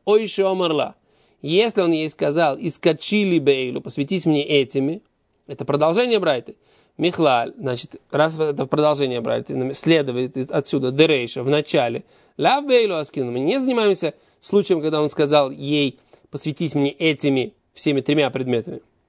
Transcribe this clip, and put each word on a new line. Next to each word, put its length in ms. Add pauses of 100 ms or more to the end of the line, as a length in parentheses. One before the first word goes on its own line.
"Ой, 220
ши 160
омарла", 540 (440)
если 400
он 120
ей 180
сказал 480
"Искачили 800
бейлу", 420
"Посвятись 460
мне 180
этими", 560 (460)
это 180
продолжение 540
Брайты. 380 (420)
Михлаль, 580
значит, 540
раз 280
это 280
продолжение 560
Брайты, 500
следует 640
из, 140
отсюда, 420
Дерейша, 500
в 60
начале, 560 (320)
"Лав 300
бейлу 300
аскину", 360
мы 80
не 180
занимаемся 540 (280)
случаем, 420
когда 180
он 80
сказал 420
ей 480 (320)
"Посвятись 440
мне 160
этими 640 (180)
всеми 300
тремя 260
предметами". 540 (260)